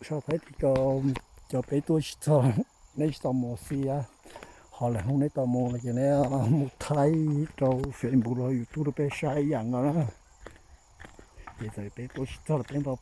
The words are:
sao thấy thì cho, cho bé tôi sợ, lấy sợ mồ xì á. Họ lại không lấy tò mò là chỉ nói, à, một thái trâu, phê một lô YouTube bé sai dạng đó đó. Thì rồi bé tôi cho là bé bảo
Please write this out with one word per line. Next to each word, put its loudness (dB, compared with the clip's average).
sao -4
thấy 0
thì -8
cho, 4
cho -2
bé 2
tôi 2
sợ, 2
lấy 0
sợ -4
mồ -2
xì -4
á. -2
Họ 2
lại -2
không 2
lấy 2
tò -2
mò 2
là -4
chỉ -4
nói, 2
à, 2
một 4
thái 2
trâu, 2
phê -2
một 2
lô -2
YouTube -2
bé 0
sai 0
dạng -2
đó 0
đó. 2
Thì -6
rồi -10
bé -10
tôi -4
cho 2
là -2
bé -2
bảo -4